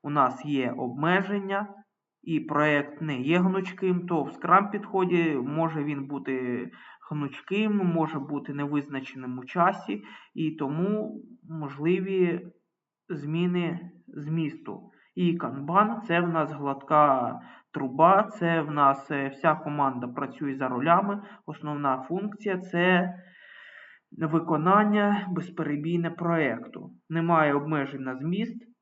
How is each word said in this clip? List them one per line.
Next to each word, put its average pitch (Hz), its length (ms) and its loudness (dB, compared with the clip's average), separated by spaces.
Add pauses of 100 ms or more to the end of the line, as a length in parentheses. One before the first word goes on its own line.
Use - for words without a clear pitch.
у 147 80 -8
нас 135 340 2
є 135 280 0
обмеження 196 1000 -2 (480)
і 160 180 -2
проєкт 147 600 0
не 147 200 -4
є 160 180 2
гнучким, 185 680 0
то 160 160 0
в 131 60 -4
Scrum 202 420 4
підході 180 640 0
може 151 500 -2
він 139 220 -4
бути 127 640 -4 (400)
гнучким, 190 680 -2
може 165 420 2
бути 143 360 -6
невизначеним 139 840 -6
у 127 60 -12
часі, 196 580 0 (320)
і 156 160 -2
тому 208 720 -4 (260)
можливі 170 1000 -2 (600)
зміни 175 840 -2 (180)
змісту. 147 840 -6 (240)
І 175 240 2
Kanban — 165 680 0
це 170 140 2
в 175 80 0
нас 156 240 0
гладка 139 880 2 (320)
труба, 156 500 6
це 170 380 0
в 151 100 -4
нас, 143 400 4
е, 139 180 -2
вся 151 260 2
команда 135 540 -2
працює 135 460 -6
за 135 140 -2
ролями. 175 540 2 (240)
Основна 147 560 -4
функція — 196 560 -4
це 180 560 2 (1040)
виконання 190 1120 2
безперебійне 160 800 -4
проєкту. 165 840 -2 (160)
Немає 160 460 2
обмежень 143 480 -2
на 131 140 -6
зміст 190 400 -4 (260)